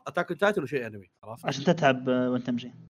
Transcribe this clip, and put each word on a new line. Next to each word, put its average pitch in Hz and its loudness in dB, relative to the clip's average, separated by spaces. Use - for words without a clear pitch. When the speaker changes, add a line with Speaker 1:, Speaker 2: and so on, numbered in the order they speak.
Speaker 1:
أتاك 175 -2
أون 170 -6
تايتن 202 2
وشيء 123 -4
أنمي، 104 -14
عرفت؟ 110 -14
Speaker 2:
عشان 135 -4
تتعب، 131 4
آه، 127 2
وأنت 123 -2
تمشي. 123 -4